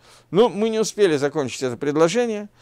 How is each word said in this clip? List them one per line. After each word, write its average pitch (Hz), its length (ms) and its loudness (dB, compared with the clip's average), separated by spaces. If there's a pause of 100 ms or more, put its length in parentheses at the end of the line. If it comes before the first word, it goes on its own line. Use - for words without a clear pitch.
(320)
Ну, 214 180 4
мы 202 200 -2
не 220 100 -2
успели 196 380 2
закончить 139 460 -4
это 123 140 -4
предложение, 208 720 -2 (120)